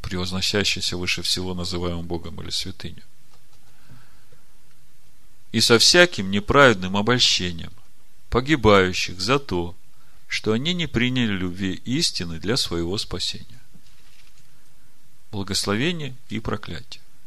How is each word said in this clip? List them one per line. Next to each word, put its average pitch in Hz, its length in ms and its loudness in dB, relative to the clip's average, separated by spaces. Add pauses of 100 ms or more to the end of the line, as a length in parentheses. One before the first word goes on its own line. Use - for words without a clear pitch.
превозносящийся 92 960 0
выше 90 260 -2
всего, 92 320 0
называемым 87 500 -2
Богом 85 360 -4
или 87 100 -6
святыню. - 500 -4 (2500)
И 113 100 2
со 233 180 8
всяким 175 500 6
неправедным 101 680 6
обольщением 95 760 2 (580)
погибающих 104 920 6
за 120 200 2
то, 87 360 -2 (520)
что - 240 0
они 143 220 0
не 175 120 -2
приняли 123 460 2
любви 92 420 0 (120)
истины 92 540 -2
для 101 180 0
своего 85 400 0
спасения. - 640 -6 (1700)
Благословение 117 840 -2 (140)
и 110 100 -4
проклятие. - 640 -4 (260)